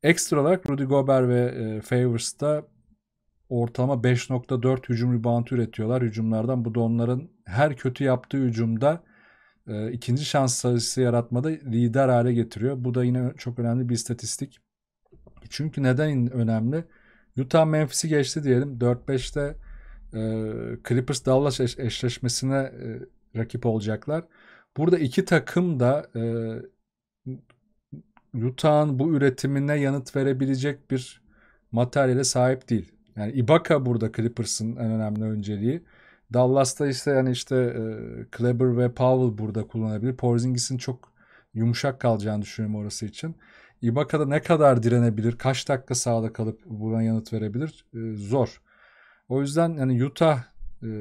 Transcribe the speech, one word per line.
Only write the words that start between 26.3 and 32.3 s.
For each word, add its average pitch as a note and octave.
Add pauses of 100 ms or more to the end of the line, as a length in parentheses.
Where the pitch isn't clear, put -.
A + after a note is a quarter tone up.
Utah'ın C3+
bu E3
üretimine C#3
yanıt C#3
verebilecek C3+
bir - (480)
materyale B2+
sahip B2+